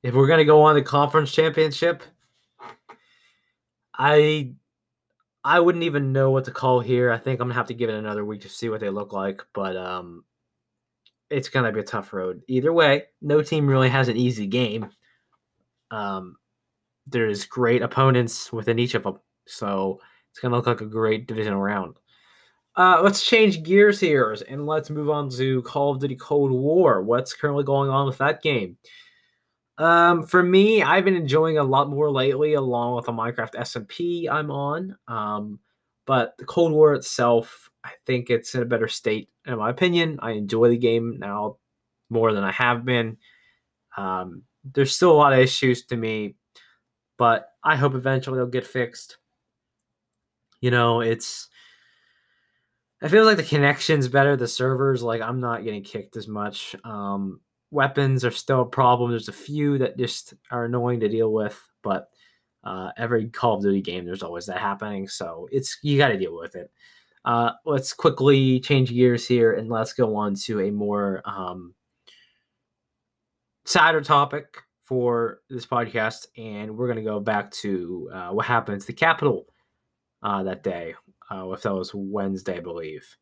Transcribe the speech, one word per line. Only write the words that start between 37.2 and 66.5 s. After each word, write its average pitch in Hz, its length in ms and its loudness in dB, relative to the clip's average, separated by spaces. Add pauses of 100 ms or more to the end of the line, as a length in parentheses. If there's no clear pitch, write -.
I - 100 -16 (140)
think 123 240 -2
it's 117 240 -2
in 127 80 -2
a 117 40 -4
better 113 220 -2
state, - 420 -6 (160)
in 123 120 -6
my 107 120 -2
opinion. 170 520 0
I 113 100 -6
enjoy 110 360 2
the 120 100 4
game 117 400 0
now 104 380 -6 (520)
more 113 240 2
than 101 120 -2
I 95 80 -2
have 120 320 0
been. 117 320 -2 (800)
Um, 92 460 -8 (220)
there's 135 300 0
still 180 160 4
a - 20 8
lot 147 200 8
of 131 80 6
issues 127 460 2
to 123 100 -6
me, 110 400 -6 (840)
but 117 300 2 (160)
I 156 100 2
hope 135 200 0
eventually 131 420 -2
they'll 123 100 -2
get 123 200 -4
fixed. - 500 -8 (1400)
You 123 100 0
know, 120 300 4
it's, - 480 -4 (1500)
it 147 80 -6
feels 220 180 8
like 208 120 6
the 156 40 -4
connection's 143 640 2
better, 139 280 4
the 123 100 -2
servers, 131 560 -2
like, 113 200 -4
I'm 123 180 -6
not 117 240 -6
getting 104 180 -8
kicked 104 360 -12
as 104 100 -14
much. 104 560 -10
Um, 101 560 -8 (300)
weapons 135 560 0
are 117 40 2
still 131 300 -2
a 123 60 0
problem. 123 440 2
There's 113 180 -6
a 107 40 -14
few 147 460 -4
that 127 180 -2
just - 380 -6 (160)
are 120 160 -4
annoying 120 340 -2
to 107 80 0
deal 110 240 0
with, 107 260 -4 (240)
but, - 280 -4 (520)
uh, 92 360 -10
every 117 320 -2
Call 113 260 0
of 101 60 -6
Duty 98 180 2
game, 90 240 -8
there's 95 180 -10
always 85 240 -10
that 92 120 -8
happening, 101 500 -8
so 85 420 -10
it's, 135 320 -4
you 147 140 0
gotta 131 220 2
deal 85 200 -6
with 82 180 -14